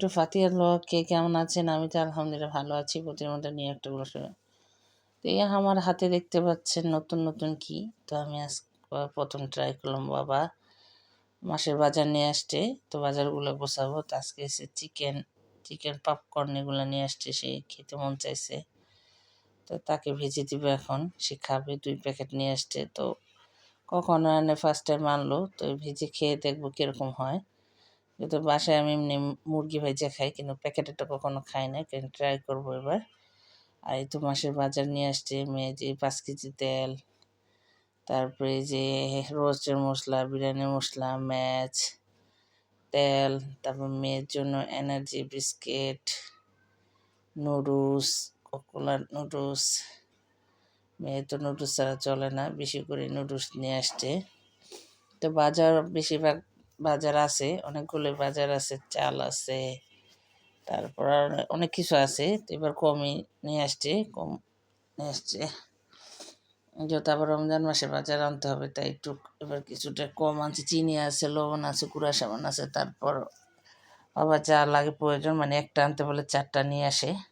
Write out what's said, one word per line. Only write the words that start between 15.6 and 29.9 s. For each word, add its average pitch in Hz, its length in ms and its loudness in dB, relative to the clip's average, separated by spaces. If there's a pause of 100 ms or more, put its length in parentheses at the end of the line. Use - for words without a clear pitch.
চিকেন 151 300 -8 (100)
পপকর্ন 143 520 -2
এগুলো 139 280 -2
নিয়ে 139 180 -2
আসছে, 135 300 -6
সে 135 360 -4
খেতে - 280 -14
মন 139 200 -4
চাইছে। 139 460 -8 (1040)
তো 170 120 -8
তাকে 151 340 -2
ভেজে 143 320 -2
দিব 143 220 -2
এখন, 139 520 0
সে - 160 -4 (120)
খাবে। 143 380 -2
দুই 139 180 -2
প্যাকেট 135 300 -4
নিয়ে 135 180 0
আসছে। - 440 -4
তো - 200 -2 (720)
কখনো 160 500 4
এনে 156 160 4
ফার্স্ট 151 320 0
টাইম 151 200 2
আনলো, 143 320 2 (200)
তো 139 180 -2
ভেজে 147 300 -6
খেয়ে 147 300 0
দেখবো 143 340 -2
কীরকম 139 400 -2
হয়। 139 300 -2 (800)
যেহেতু 156 220 -2
বাসায় 151 400 4
আমি 151 120 4
এমনি 147 240 2 (300)
মুরগি 156 320 0
ভেজে 143 300 0